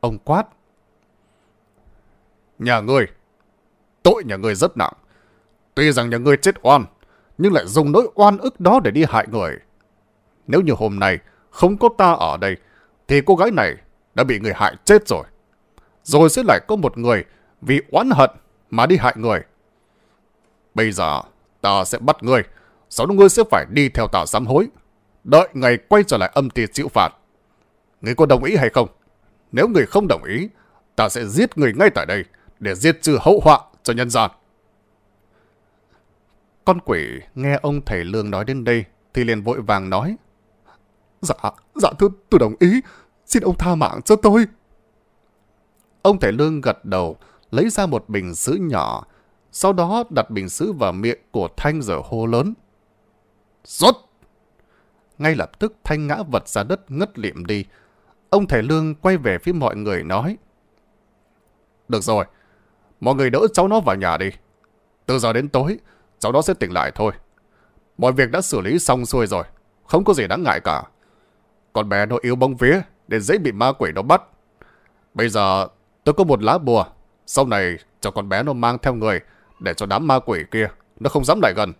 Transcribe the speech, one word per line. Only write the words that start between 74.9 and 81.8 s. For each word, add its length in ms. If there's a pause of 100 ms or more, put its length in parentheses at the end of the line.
Bây 140
giờ 400 (360)
tôi 80
có 120
một 180
lá 160
bùa, 260 (420)
sau 200
này 300 (240)
cho 100
con 180
bé 140
nó 100
mang 260
theo 160
người 260 (400)
để 140
cho 120
đám 200
ma 120
quỷ 320
kia 180 (320)
nó 100
không 140
dám 160
lại 160
gần." 240